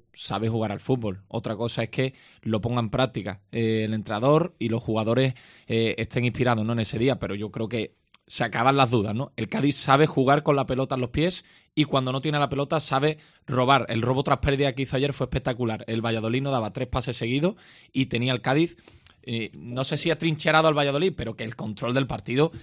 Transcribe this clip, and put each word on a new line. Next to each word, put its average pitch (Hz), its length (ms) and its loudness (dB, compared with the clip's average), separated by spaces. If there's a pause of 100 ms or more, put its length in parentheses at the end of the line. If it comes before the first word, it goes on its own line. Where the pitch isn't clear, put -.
(140)
sabe 104 360 -4
jugar 110 220 0
al 101 80 -6
fútbol. 110 480 -4
Otra 110 300 -6
cosa 117 260 -4
es 113 60 -6
que 131 240 -2 (300)
lo 110 180 0
ponga 123 180 -2
en 113 120 -2
práctica, 113 500 -2 (100)
eh, 113 340 0
el 107 80 -2
entrenador 110 680 2
y 117 100 -2
los 113 140 0
jugadores, 113 500 2 (340)
eh, 113 300 0
estén 117 260 -2
inspirados, 120 420 2
¿no? 117 80 -2
en 117 60 0
ese 110 200 -4
día, 123 200 0
pero 98 160 -6
yo 104 160 -8
creo 113 160 -6
que 113 280 -6 (320)
se - 160 -6
acaban 120 320 2
las 135 140 6
dudas, 110 240 2
¿no? 127 220 -6
El 110 140 -4
Cádiz - 260 0
sabe 143 320 6
jugar 139 340 4
con 147 140 2
la 135 100 0
pelota 131 300 -2
en 127 60 -2
los 120 100 -4
pies 175 340 -2 (300)
y 151 80 4
cuando 131 280 0
no 131 100 -2
tiene 147 180 -2
la 143 100 2
pelota 139 300 -2
sabe 147 400 0 (260)
robar. 127 420 4
El 113 140 -2
robo 131 220 2
tras 139 160 0
pérdida 139 340 2
que 131 80 -6
hizo 135 160 -2
ayer 139 160 0
fue 135 120 -4
espectacular. 120 600 -2
El 113 160 -2
Valladolid 113 380 0
no 139 80 -4
daba 113 240 -2
tres 123 140 -4
pases 127 300 -4
seguidos 143 360 0 (400)
y 131 140 0
tenía 127 260 0
el 123 80 -2
Cádiz, 151 360 2 (440)
eh, 113 320 -6
no 120 300 -6
sé 147 140 -2
si 165 120 0
atrincherado 160 580 2
al 156 80 6
Valladolid, 143 400 2
pero 113 200 -8
que - 80 -10
el 113 120 -8
control 110 380 -4
del 135 140 2
partido 123 440 0 (120)